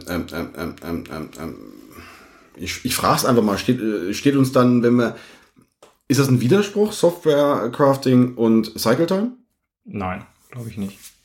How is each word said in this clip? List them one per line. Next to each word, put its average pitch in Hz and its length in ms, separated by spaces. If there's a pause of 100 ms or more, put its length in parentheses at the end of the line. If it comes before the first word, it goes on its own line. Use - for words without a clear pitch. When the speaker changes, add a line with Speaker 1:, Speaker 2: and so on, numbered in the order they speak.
Speaker 1:
ähm, 85 260
ähm, 80 220
ähm, 76 280
ähm, 85 280
ähm, 76 180 (100)
ähm, 80 160 (1000)
ich, - 280
ich - 120
frag's 131 300
einfach 117 180
mal, 101 140
steht, 127 240
äh, 104 320
steht 139 220
uns 131 160
dann, 123 320
wenn 120 120
wir, 120 200 (920)
ist 131 120
das 139 80
ein 123 140
Widerspruch, 202 500
Software 143 800
Crafting 131 640
und 113 440
Cycle 131 260
Time? 196 260 (540)
Speaker 2:
Nein, 98 400 (260)
glaub 120 160
ich 110 100
nicht. 98 220 (260)